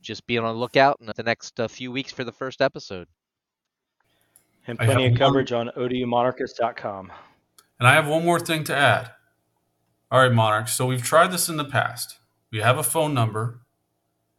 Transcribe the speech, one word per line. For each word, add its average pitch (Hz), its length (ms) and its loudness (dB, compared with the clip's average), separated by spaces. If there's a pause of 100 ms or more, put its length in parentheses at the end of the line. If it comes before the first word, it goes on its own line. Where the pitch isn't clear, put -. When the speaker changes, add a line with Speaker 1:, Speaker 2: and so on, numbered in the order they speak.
Speaker 1:
just - 240 -12
be 120 120 -2
on 113 80 -2
the 113 80 -4
lookout 135 480 2
in 113 120 -18
the 120 100 -12
next, - 360 -6
uh, 117 100 -4
few 127 220 -14
weeks 127 220 -8
for 127 120 -10
the 117 60 -14
first 131 300 -8
episode. 101 460 -6 (1600)
Speaker 2:
And 117 140 -10
Speaker 3:
I - 20 -6
have 127 120 4
Speaker 2:
plenty 131 120 2
of 117 60 4
Speaker 3:
one 120 40 2
Speaker 2:
coverage 135 360 2
on 117 240 -2
O 123 100 -2
D 127 120 -2
U 123 80 -2
monarchist 120 500 -2
dot 117 180 -2
com. 98 340 -10 (680)
Speaker 3:
And 120 80 4
I 131 60 8
have 156 140 4
one 165 180 0
more 170 140 4
thing 160 260 -4
to 156 100 -4
add. 117 360 2 (1000)
All 127 80 4
right, 127 120 6
Monarchs, 110 420 2
so 127 120 -2
we've 127 160 -2
tried 165 300 4
this 175 160 -4
in 170 80 -6
the 151 80 -4
past. - 540 -6 (340)
We 110 80 -6
have 120 180 2
a 156 60 -4
phone 151 300 0
number, 113 480 -2 (760)